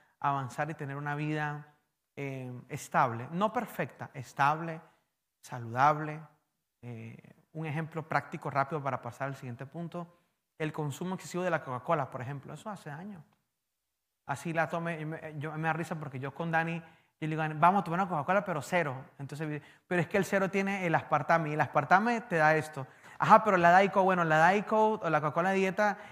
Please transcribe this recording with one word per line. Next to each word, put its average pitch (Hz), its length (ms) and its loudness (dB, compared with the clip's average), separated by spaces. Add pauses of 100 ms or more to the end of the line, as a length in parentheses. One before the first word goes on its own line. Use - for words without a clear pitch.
(200)
avanzar 139 500 -2
y 160 60 -10
tener 139 200 -8
una 147 200 -6
vida, 151 580 -4 (420)
eh, 135 380 -8 (160)
estable. 131 600 0
No 196 200 0
perfecta, 190 600 -8
estable, 156 680 -2 (640)
saludable. 147 800 0 (600)
Eh, 113 340 -14 (360)
un 160 120 -8
ejemplo 156 420 -6
práctico, 151 440 -4
rápido, 139 320 -2
para 131 180 -2
pasar 131 280 -8
al 135 60 -8
siguiente 127 300 -12
punto. 170 400 -10 (540)
El 156 120 -2
consumo 156 440 -6
excesivo - 260 -8
de 180 80 0
la 156 140 0
Coca-Cola, 135 480 -2
por 127 100 -10
ejemplo. 135 320 -10
Eso 156 160 -14
hace 170 220 -12
daño. 170 320 -14 (1080)
Así 147 240 -6
la 160 160 0
tome, 170 320 -6
y 156 40 -8
me, 156 340 -10
yo, 156 140 -6
me 160 140 -4
da 160 60 0
risa 165 220 -4
porque 143 240 -10
yo 139 160 -8
con 170 160 -4
Dani, 165 280 0 (400)
yo 156 80 -4
le - 20 -2
digo, 156 140 -2 (120)
"Vamos 175 260 6
a - 20 -8
tomar 170 180 -2
una 175 60 0
Coca-Cola, 180 380 0
pero 160 160 -4
cero". 151 340 0 (220)
Entonces, 147 420 -6 (280)
"Pero 180 160 2
es 170 40 0
que - 100 0
el 190 80 4
cero 190 260 0
tiene 196 340 -2
el 165 80 2
aspartame, 156 560 2
y 151 40 -2
el 151 80 0
aspartame 190 600 4
te 185 140 -4
da 156 200 6
esto". 147 300 -4 (320)
"Ajá, 214 260 8
pero 208 140 4
la 170 220 8
Diet 196 120 6
Coke", 196 140 4
bueno, 185 180 4
la 160 280 6
Diet 202 160 0
Coke 214 360 2
o 170 60 -2
la 156 100 2
Coca-Cola 170 320 0
dieta, 196 460 0 (140)